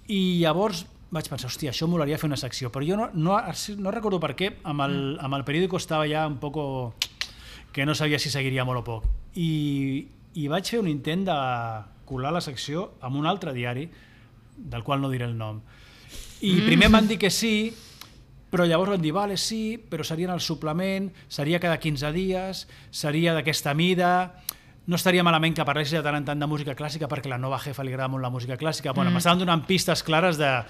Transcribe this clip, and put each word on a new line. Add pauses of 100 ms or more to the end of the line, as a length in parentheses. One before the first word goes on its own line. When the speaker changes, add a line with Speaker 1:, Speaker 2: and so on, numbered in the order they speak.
Speaker 1:
I
llavors (300)
vaig
pensar,
«Hòstia,
això
molaria
fer
una
secció»,
però
jo
no,
no, (420)
no
recordo
per
què,
amb
el, (200)
Speaker 2:
Mm.
Speaker 1:
amb
el
periòdico
estava
ja
un
poco (800)
que
no
sabia
si
seguiria
molt
o
poc. (320)
I, (260)
i
vaig
fer
un
intent
de (680)
colar
la
secció
amb
un
altre
diari, (680)
del
qual
no
diré
el
nom. (760)
I
Speaker 3:
Mm.
Speaker 1:
primer
em
van
dir
que
sí, (800)
però
llavors
van
dir,
«Vale,
sí,
però
seria
en
el
suplement, (160)
seria
cada
quinze
dies, (220)
seria
d'aquesta
mida, (520)
no
estaria
malament
que
parlés
de
tant
en
tant
de
música
clàssica
perquè
la
nova
jefa
li
agrada
molt
la
música
clàssica».
Bueno,
Speaker 3:
Mm.
Speaker 1:
m'estaven
donant
pistes
clares
de,